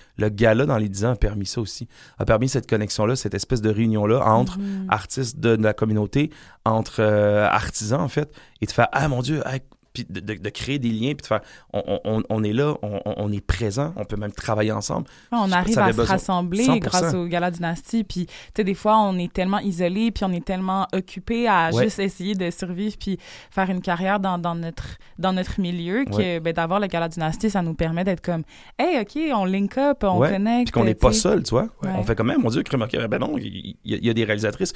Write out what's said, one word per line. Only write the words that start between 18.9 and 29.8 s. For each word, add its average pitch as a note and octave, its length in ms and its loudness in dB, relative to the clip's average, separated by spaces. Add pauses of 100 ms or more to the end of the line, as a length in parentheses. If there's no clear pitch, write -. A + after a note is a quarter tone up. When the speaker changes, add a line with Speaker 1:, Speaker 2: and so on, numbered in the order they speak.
Speaker 2:
on F#3+ 180 2
est F3 140 -2
tellement F#3+ 280 0
isolé, G3 520 0
puis - 140 -4
on F#3 60 0
est F3 140 -2
tellement F#3 480 -2
occupé A#3 540 -2
à E3+ 240 4
Speaker 1:
Ouais. - 140 4
Speaker 2:
juste G#3 140 -2
essayer G3 360 -2
de F3+ 160 -2
survivre, F#3 480 -6
puis F#3+ 180 -4 (340)
faire F#3+ 180 0
une F#3 120 -2
carrière F#3+ 380 0
dans, F#3+ 180 0
dans E3+ 180 -2
notre, E3 420 -8 (220)
dans F#3 140 0
notre F#3 260 -2
milieu, F3+ 460 -2
que, G#3 100 -4
Speaker 1:
Ouais. F3+ 240 0
Speaker 2:
ben, E3 140 -2
d'avoir E3+ 260 0
le G#3 80 -2
Gala E3+ 220 -2
Dynastie, E3 400 -2
ça F#3+ 120 0
nous E3 120 -2
permet E3 300 -2
d'être F#3 180 0
comme, « E3 220 -2 (360)
Hey, D4+ 220 2
ok, G#3+ 160 -6 (180)
on G3 100 2
link G3 320 0
up, C#4 260 2